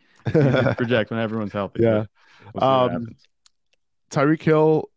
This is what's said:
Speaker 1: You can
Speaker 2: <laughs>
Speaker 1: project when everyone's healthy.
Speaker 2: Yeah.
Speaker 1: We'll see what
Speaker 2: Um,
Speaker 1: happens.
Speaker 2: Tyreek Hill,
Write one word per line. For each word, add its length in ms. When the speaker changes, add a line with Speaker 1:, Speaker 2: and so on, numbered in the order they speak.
Speaker 1:
You 60
can 420
Speaker 2:
<laughs> 20
Speaker 1:
project 340
when 80
everyone's 360
healthy. 280
Speaker 2:
Yeah. 120
Speaker 1:
We'll 100
see 60
what 100
Speaker 2:
Um, 280
Speaker 1:
happens. 360
Speaker 2:
Tyreek 320
Hill, 540